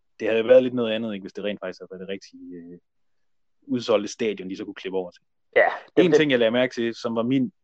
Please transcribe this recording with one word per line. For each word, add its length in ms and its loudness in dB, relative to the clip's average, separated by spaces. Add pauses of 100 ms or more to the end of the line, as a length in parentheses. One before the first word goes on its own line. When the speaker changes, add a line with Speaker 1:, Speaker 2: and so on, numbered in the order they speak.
(200)
Speaker 1:
det 80 -2
havde 200 0
været 140 10
lidt 120 -4
noget 180 0
andet, 220 -4
ikke, 100 -10
hvis 80 -12
det 120 -10
rent 160 -6
faktisk 200 -10
havde 100 -16
været 100 -14
det 80 -12
rigtige, 340 -12 (140)
øh, 220 -16 (880)
udsolgte 460 0
stadion, 380 -4
de 60 -8
så 80 -10
kunne 100 -12
klippe 240 -6
over 120 -6
til. 120 -20 (340)
Speaker 2:
Ja, 120 4 (280)
det, 80 6
Speaker 1:
En 60 4
Speaker 2:
det 100 6
Speaker 1:
ting, 100 2
jeg 80 4
lagde 120 4
mærke 240 0
til, 200 -4
som 220 -6
var 60 0
min, 300 0 (120)